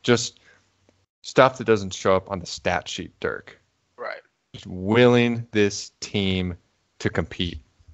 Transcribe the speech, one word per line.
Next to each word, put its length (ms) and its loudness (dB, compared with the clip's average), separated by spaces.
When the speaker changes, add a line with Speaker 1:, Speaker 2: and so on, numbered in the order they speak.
Speaker 1:
Just 380 0
stuff 380 2
that 60 -6
doesn't 280 0
show 220 2
up 160 -2
on 80 -6
the 80 -14
stat 400 -4
sheet, 320 -12
Dirk. 420 -10
Speaker 2:
Right. 260 -14
Speaker 1:
Just 120 -18
willing 840 4
this 480 0
team 580 -4
to 140 -4
compete. 480 -6